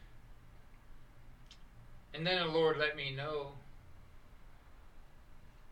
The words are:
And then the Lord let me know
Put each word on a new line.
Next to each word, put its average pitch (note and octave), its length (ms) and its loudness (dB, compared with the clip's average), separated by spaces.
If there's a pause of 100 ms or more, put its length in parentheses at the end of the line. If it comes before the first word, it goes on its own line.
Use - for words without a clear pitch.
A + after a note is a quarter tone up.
(2250)
And D3+ 120 0
then F3+ 200 8
the D#3+ 60 4
Lord D#3 260 10
let D3+ 180 6
me C#3 200 0
know C#3+ 360 0 (2250)